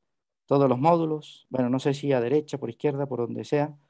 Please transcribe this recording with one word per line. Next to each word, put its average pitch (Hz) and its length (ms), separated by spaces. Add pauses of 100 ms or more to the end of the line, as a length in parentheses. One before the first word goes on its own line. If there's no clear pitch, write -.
(460)
todos 139 220
los 123 100
módulos, 156 720
bueno, 127 200
no 131 80
sé 139 160
si 143 180
a 123 80
derecha, 143 380
por 117 120
izquierda, 139 360
por 123 140
donde 117 240
sea, 147 320 (140)